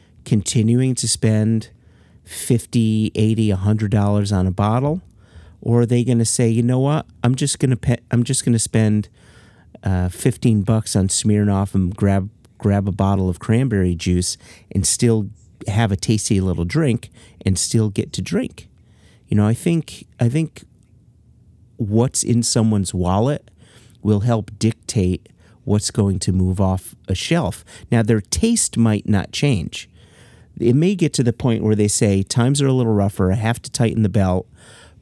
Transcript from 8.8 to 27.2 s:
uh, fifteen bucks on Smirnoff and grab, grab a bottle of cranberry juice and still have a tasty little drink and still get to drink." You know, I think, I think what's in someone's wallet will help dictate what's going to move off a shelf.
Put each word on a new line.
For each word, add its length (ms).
uh, 260
fifteen 540
bucks 340
on 120
Smirnoff 680
and 200
grab, 360
grab 300
a 40
bottle 360
of 100
cranberry 560
juice 420
and 140
still 420
have 240
a 40
tasty 440
little 240
drink 460
and 140
still 320
get 240
to 80
drink." 460
You 80
know, 100
I 80
think, 520
I 100
think 360
what's 460
in 200
someone's 500
wallet 580
will 180
help 380
dictate 720
what's 260
going 280
to 140
move 280
off 340
a 60
shelf. 500